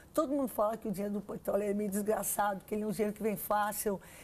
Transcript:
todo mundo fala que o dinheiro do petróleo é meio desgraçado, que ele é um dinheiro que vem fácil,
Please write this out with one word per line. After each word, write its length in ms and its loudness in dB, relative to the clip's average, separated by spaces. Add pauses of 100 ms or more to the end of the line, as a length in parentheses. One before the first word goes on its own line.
(140)
todo 180 2
mundo 160 2
fala 280 2
que 100 -6
o 60 0
dinheiro 220 -2
do 60 -2
petróleo 440 -2
é 100 2
meio 160 0
desgraçado, 720 0
que 100 -6
ele 80 0
é 40 -2
um 60 0
dinheiro 200 0
que 100 -8
vem 140 2
fácil, 640 0 (240)